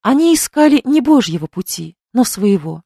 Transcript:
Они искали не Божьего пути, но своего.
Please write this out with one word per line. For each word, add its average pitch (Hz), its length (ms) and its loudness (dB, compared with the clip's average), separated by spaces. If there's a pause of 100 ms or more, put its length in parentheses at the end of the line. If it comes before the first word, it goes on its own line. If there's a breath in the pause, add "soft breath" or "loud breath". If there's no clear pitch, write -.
Они 311 320 2
искали 302 520 2
не 285 160 0
Божьего 196 440 0
пути, 165 500 -12 (180)
но 247 100 2
своего. 170 640 -2